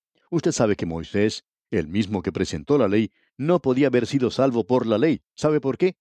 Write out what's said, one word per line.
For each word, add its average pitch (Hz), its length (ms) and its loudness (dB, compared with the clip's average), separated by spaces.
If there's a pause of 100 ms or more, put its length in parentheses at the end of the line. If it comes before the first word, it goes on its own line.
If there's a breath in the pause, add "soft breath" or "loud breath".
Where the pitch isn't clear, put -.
(300)
Usted 170 220 0
sabe 104 240 2
que - 100 -6
Moisés, 85 600 -2 (260)
el 85 160 -2
mismo 95 340 -2
que 90 120 -4
presentó 90 440 -2
la 110 120 2
ley, 104 220 0 (260)
no 165 240 0
podía 135 260 2
haber 123 180 2
sido 127 260 0
salvo 123 360 0
por 123 180 0
la 110 120 2
ley. 135 240 0 (120)
¿Sabe 151 280 0
por 135 160 -4
qué? 180 240 0